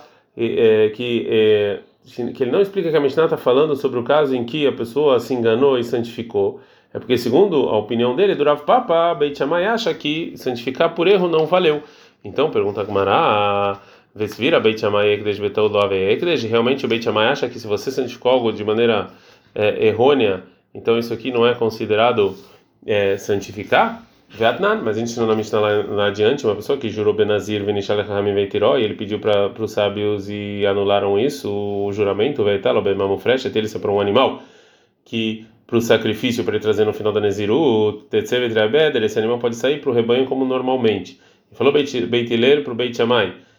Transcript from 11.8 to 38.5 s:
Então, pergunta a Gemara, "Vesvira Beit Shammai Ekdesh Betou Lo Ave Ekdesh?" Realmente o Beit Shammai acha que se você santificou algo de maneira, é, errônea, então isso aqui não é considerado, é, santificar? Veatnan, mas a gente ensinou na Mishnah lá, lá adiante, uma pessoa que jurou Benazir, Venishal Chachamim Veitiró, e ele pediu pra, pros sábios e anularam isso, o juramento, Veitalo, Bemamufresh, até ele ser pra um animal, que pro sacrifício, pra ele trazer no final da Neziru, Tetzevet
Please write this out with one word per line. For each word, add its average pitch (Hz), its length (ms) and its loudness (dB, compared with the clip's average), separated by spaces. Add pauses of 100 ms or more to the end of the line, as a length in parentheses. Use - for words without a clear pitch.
Então, 127 240 0
pergunta 104 340 -2
a - 20 -2
Gemara, 101 960 2 (340)
"Vesvira 107 460 0
Beit 110 180 2
Shammai 104 300 2
Ekdesh 104 320 -2
Betou 104 260 0
Lo 101 140 2
Ave 98 160 2
Ekdesh?" 120 480 0
Realmente 117 400 0
o 123 40 0
Beit 117 140 0
Shammai 110 240 2
acha 135 220 0
que 117 100 -12
se 110 80 -14
você 104 240 -4
santificou 127 400 -4
algo 120 220 2
de 101 100 -6
maneira, 107 460 0 (440)
é, 107 360 0
errônea, 107 560 2 (280)
então 117 240 0
isso 117 160 -4
aqui 127 200 -8
não 117 120 2
é 120 120 4
considerado, 107 800 0 (500)
é, 101 300 0
santificar? 107 840 -2 (360)
Veatnan, 190 460 0
mas 110 140 -2
a 110 40 -4
gente 117 100 -6
ensinou 117 180 -2
na 110 80 2
Mishnah 107 240 -2
lá, 104 280 2
lá 104 180 0
adiante, 107 380 0
uma 104 120 0
pessoa 135 200 -4
que 113 120 -6
jurou 104 260 0
Benazir, 104 500 0
Venishal 104 340 -2
Chachamim 101 360 -2
Veitiró, 101 420 0
e 127 60 0
ele 101 120 -2
pediu 104 260 -6
pra, 101 280 0
pros 104 240 -8
sábios 104 560 -2
e 101 380 -4
anularam 101 500 2
isso, 117 340 -2
o 101 420 -4
juramento, 104 500 0
Veitalo, 104 400 0
Bemamufresh, 98 640 0
até 107 140 -2
ele 107 80 -2
ser - 100 -8
pra 101 140 -4
um 101 80 2
animal, 104 420 2 (640)
que 110 420 -6 (220)
pro 117 120 2
sacrifício, 117 640 0
pra 104 120 -4
ele 107 80 -2
trazer 107 220 2
no 104 80 -2
final 104 200 -2
da 104 80 0
Neziru, 107 920 0
Tetzevet 117 420 0